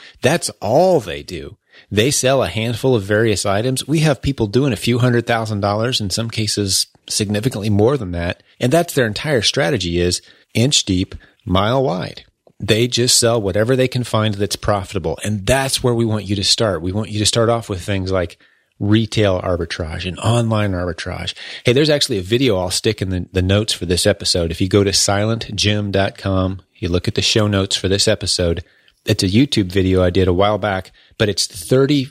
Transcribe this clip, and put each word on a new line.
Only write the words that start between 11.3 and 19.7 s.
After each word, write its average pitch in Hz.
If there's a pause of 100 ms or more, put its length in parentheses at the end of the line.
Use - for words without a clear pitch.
mile 104
wide. 135 (360)
They 113
just 120
sell 117
whatever 104
they 127
can 123
find 107
that's 98
profitable. 98
And 101
that's 131
where 120
we 117
want 107
you 101
to 98
start. 95
We 92
want 104
you 104
to 104
start 113
off 117
with 90
things 95
like 90 (400)
retail 104
arbitrage 87